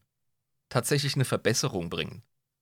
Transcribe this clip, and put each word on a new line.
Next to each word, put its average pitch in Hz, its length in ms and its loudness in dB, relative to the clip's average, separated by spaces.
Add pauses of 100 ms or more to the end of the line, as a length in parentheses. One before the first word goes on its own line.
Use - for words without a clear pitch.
(680)
tatsächlich 139 460 0
eine 131 100 2
Verbesserung 101 640 0
bringen. 85 320 -4 (400)